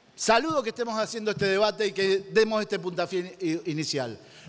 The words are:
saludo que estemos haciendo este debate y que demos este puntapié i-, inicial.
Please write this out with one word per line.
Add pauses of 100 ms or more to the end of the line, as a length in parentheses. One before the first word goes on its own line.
(160)
saludo
que
estemos
haciendo
este
debate
y
que
demos
este
puntapié
i-,
inicial. (320)